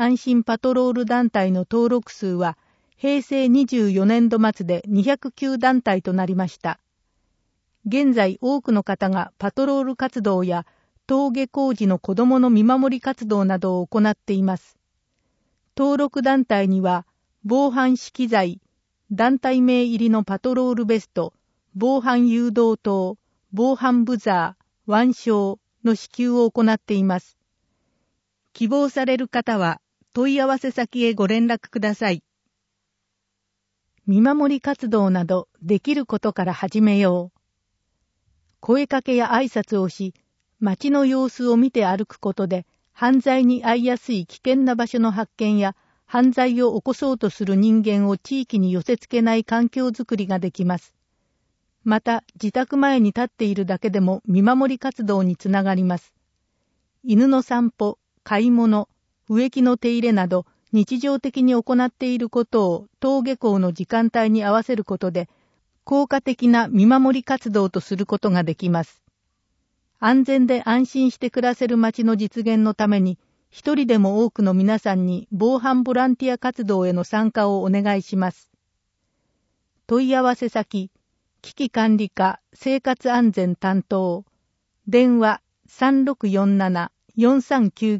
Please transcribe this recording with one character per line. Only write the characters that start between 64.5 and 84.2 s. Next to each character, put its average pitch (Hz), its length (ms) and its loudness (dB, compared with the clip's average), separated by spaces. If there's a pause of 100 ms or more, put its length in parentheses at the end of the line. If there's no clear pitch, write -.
わ 226 100 2
せ 233 140 -4
る 208 80 -4
こ 190 160 -8
と - 100 -4
で、 170 180 -6 (560)
効 277 240 0
果 277 140 0
的 247 260 -2
な 233 200 4
見 208 180 4
守 262 340 4
り 247 40 -8
活 254 280 -4
動 196 180 0
と 180 100 -6
す - 160 -8
る 190 100 -4
こ 202 140 -4
と 214 100 0
が 180 140 2
で 160 120 -4
き 180 140 -4
ま 170 140 0
す。 - 180 -14 (960)
安 254 240 4
全 262 240 2
で 247 180 0
安 247 200 2
心 262 260 0
し - 60 -20
て 247 120 -4
暮 247 180 -2
ら 240 80 0
せ 247 120 -2
る 233 100 0
街 226 260 0
の 226 120 2
実 214 300 -4
現 220 120 2
の 214 160 2
た 214 140 -2
め 208 120 2
に、 185 180 0 (320)
一 - 260 -4
人 285 120 0
で 226 100 4
も 202 260 2
多 233 80 0
く 208 120 -2
の 190 100 2
皆 196 260 2
さ 202 140 -4
ん 185 120 0
に 180 260 -6
防 226 280 0
犯 254 240 0
ボ 254 100 -2
ラ 254 140 2
ン 254 80 2
テ 262 120 -4
ィ 247 60 0
ア 240 40 -4
活 254 260 -6
動 190 240 0
へ 180 60 0
の 175 100 -2
参 220 280 -2
加 208 180 0
を 196 120 -2
お 190 80 -4
願 202 280 0
い 190 40 -4
し - 140 -10
ま 185 160 -2
す。 - 180 -20 (1400)
問 254 200 0
い 262 80 0
合 254 80 2
わ 247 120 2
せ 240 140 -6
先、 202 420 -6 (500)
危 - 140 -20
機 269 140 -4
管 220 280 2
理 208 120 -4
課 - 300 -2 (140)
生 269 260 -2
活 254 320 -2
安 240 200 4
全 180 240 -2
担 190 280 -2
当。 185 400 -4 (640)